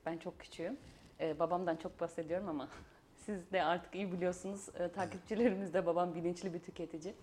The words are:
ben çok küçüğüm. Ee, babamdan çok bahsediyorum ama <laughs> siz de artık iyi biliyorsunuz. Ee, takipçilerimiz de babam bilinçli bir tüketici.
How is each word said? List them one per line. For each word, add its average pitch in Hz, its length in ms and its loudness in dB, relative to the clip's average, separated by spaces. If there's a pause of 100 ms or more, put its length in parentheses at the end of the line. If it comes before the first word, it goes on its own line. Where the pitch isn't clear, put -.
ben 165 120 -2
çok 170 220 -8
küçüğüm. 196 380 -6 (420)
Ee, 156 200 0
babamdan 170 360 4
çok - 260 -6
bahsediyorum 170 480 -2
ama 143 200 -2 (260)
<laughs> - 300 -20
siz 190 260 -6
de 185 120 6
artık 175 320 2
iyi 190 160 0
biliyorsunuz. 180 580 -2 (100)
Ee, 175 120 2
takipçilerimiz 196 800 2
de 180 120 4
babam 170 300 4
bilinçli 175 380 -2
bir 175 60 -4
tüketici. 170 640 -8